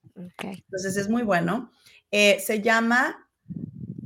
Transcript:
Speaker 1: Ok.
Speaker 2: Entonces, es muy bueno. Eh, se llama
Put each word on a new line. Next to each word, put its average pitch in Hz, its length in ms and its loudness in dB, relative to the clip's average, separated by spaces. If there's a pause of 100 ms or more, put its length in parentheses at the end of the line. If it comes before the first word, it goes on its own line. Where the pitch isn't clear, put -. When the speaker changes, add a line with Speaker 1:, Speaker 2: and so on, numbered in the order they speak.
(160)
Speaker 1:
Ok. - 280 -16 (240)
Speaker 2:
Entonces, 190 300 -4
es 202 120 -2
muy 233 140 0
bueno. 190 480 0 (400)
Eh, 208 280 6
se 220 220 -2
llama 226 680 0 (760)